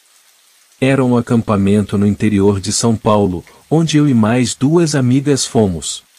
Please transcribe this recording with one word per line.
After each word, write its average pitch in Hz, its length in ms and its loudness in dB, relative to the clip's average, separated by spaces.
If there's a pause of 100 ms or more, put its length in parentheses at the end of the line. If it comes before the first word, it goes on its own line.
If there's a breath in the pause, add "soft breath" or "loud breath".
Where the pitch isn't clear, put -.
(800)
Era 135 200 2
um 123 140 2
acampamento 104 800 0
no 101 80 0
interior 101 540 0
de 98 140 -6
São 117 200 0
Paulo, 101 480 0 (300 soft breath)
onde 151 240 0
eu 151 100 2
e 139 80 2
mais 113 400 0
duas 151 420 0
amigas 135 500 0
fomos. 92 580 -2 (160)